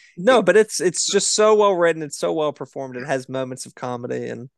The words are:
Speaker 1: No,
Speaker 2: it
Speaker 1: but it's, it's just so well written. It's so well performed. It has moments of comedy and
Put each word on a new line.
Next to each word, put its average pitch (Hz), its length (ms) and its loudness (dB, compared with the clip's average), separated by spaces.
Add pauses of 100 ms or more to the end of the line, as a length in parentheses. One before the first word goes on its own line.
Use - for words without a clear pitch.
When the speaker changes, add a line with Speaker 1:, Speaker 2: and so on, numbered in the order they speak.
(160)
Speaker 1:
No, 226 220 4
Speaker 2:
it 185 80 2
Speaker 1:
but 180 100 4
it's, 214 240 2
it's 170 260 -2
just - 280 0
so 214 200 6
well 202 200 4
written. 165 280 0
It's 147 160 -10
so 170 140 -2
well 151 200 -2
performed. 135 440 -12
It 123 100 -10
has 135 220 -4
moments 131 380 -8
of - 80 -20
comedy 123 540 -8
and 120 300 -12